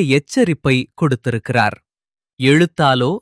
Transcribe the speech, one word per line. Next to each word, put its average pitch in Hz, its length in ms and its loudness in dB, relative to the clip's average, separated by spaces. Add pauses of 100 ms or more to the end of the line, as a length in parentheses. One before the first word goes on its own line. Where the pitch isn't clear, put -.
(100)
எச்சரிப்பை 147 680 0 (180)
கொடுத்திருக்கிறார். 117 840 -2 (640)
எழுத்தாலோ 139 800 2